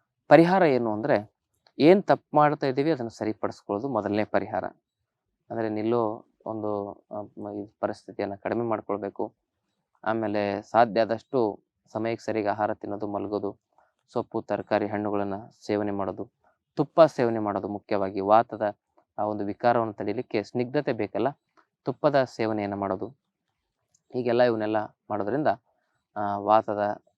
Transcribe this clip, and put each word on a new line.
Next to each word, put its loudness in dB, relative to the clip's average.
ಪರಿಹಾರ 8
ಏನು 2
ಅಂದ್ರೆ, -2
ಏನ್ 8
ತಪ್ಪು 0
ಮಾಡ್ತಾ 2
ಇದ್ದೀವಿ 0
ಅದನ್ನ -4
ಸರಿಪಡಿಸ್ಕೊಳ್ಳೋದು -6
ಮೊದಲನೇ 0
ಪರಿಹಾರ. -2
ಅಂದ್ರೆ -4
ನಿಲ್ಲೋ -2
ಒಂದು, -6
ಆ, -10
ಮ-, -12
ಈ -12
ಪರಿಸ್ಥಿತಿಯನ್ನ -6
ಕಡಿಮೆ -4
ಮಾಡ್ಕೊಳ್ಬೇಕು. -4
ಆಮೇಲೆ -2
ಸಾಧ್ಯ 4
ಆದಷ್ಟು -2
ಸಮಯಕ್ಕೆ -6
ಸರಿಗೆ -2
ಆಹಾರ 0
ತಿನ್ನೋದು, -8
ಮಲಗೋದು, -4
ಸೊಪ್ಪು, -6
ತರಕಾರಿ, -2
ಹಣ್ಣುಗಳನ್ನ -2
ಸೇವನೆ -2
ಮಾಡೋದು, -6
ತುಪ್ಪ 2
ಸೇವನೆ 4
ಮಾಡೋದು, -2
ಮುಖ್ಯವಾಗಿ -4
ವಾತದ 2
ಆ -4
ಒಂದು -2
ವಿಕಾರವನ್ನು 0
ತಡೀಲಿಕ್ಕೆ -4
ಸ್ನಿಗ್ಧತೆ -2
ಬೇಕಲ್ಲ, -2
ತುಪ್ಪದ 2
ಸೇವನೆಯನ್ನ -2
ಮಾಡೋದು. -4
ಹೀಗೆಲ್ಲ 2
ಇವನ್ನೆಲ್ಲ 2
ಮಾಡೋದ್ರಿಂದ, -2
ಆ, -4
ವಾತದ 2